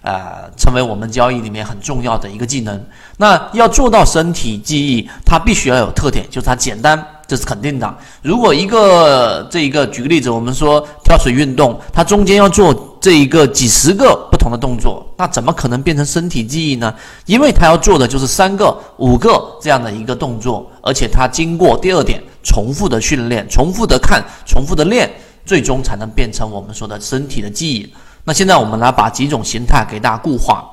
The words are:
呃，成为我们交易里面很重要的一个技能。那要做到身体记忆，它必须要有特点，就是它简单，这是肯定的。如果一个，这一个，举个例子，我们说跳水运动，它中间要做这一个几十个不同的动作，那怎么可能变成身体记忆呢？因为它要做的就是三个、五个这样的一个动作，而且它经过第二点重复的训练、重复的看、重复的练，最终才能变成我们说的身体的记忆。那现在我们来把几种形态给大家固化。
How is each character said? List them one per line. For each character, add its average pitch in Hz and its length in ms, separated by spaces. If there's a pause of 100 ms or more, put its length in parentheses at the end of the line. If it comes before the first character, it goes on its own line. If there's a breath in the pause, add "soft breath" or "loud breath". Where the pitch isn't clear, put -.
呃， 92 420 (140)
成 123 160
为 123 80
我 117 120
们 107 160
交 123 220
易 123 80
里 110 100
面 107 160
很 101 140
重 120 240
要 117 140
的 104 120
一 101 80
个 120 80
技 127 140
能。 107 260 (300 loud breath)
那 196 380
要 233 120
做 240 240
到 214 140
身 170 300
体 110 240
记 143 280
忆， 120 240 (160 loud breath)
它 170 140
必 214 140
须 156 160
要 127 80
有 117 160
特 139 180
点， 101 180
就 131 120
是 113 40
它 127 80
简 120 240
单， 151 240 (240)
这 135 120
是 - 80
肯 107 160
定 139 180
的。 110 180 (240 loud breath)
如 165 160
果 220 160
一 156 120
个， 160 840
这 170 120
一 143 80
个， 139 180
举 - 140
个 131 80
例 165 100
子， 123 100
我 117 80
们 117 160
说 147 320 (160 loud breath)
跳 165 160
水 131 140
运 131 240
动， 127 240 (140 loud breath)
它 165 100
中 202 220
间 190 100
要 202 140
做 170 500
这 175 200
一 143 60
个 143 220
几 120 220
十 147 240
个 202 200 (160)
不 - 80
同 156 140
的 120 60
动 123 200
作， 104 240 (160)
那 185 80
怎 131 160
么 127 120
可 - 160
能 123 120
变 160 140
成 143 100
身 170 220
体 123 160
记 151 260
忆 135 60
呢？ 117 180 (320 loud breath)
因 214 140
为 277 140
它 170 140
要 165 100
做 185 200
的 127 80
就 131 140
是 131 80
三 190 300
个、 196 200 (200 loud breath)
五 123 200
个 202 240 (200)
这 156 80
样 135 120
的 113 80
一 107 140
个 127 100
动 123 240
作， 107 320 (120)
而 135 120
且 131 140
它 127 180
经 165 320
过 175 200
第 185 160
二 160 100
点 110 180 (220 loud breath)
重 113 300
复 175 160
的 120 100
训 120 300
练、 107 180
重 135 240
复 214 160
的 131 100
看、 131 240 (240 loud breath)
重 - 200
复 180 100
的 151 80
练， 202 260 (360 loud breath)
最 180 160
终 131 200
才 117 140
能 110 140
变 113 240
成 113 160
我 101 100
们 101 140
说 110 140
的 104 120
身 135 280
体 131 120
的 104 100
记 135 260
忆。 - 180 (300 soft breath)
那 160 100
现 190 140
在 185 100
我 123 80
们 110 140
来 120 120
把 110 160
几 123 200
种 143 160
形 113 200
态 120 240
给 107 120
大 117 100
家 110 80
固 139 180
化。 104 380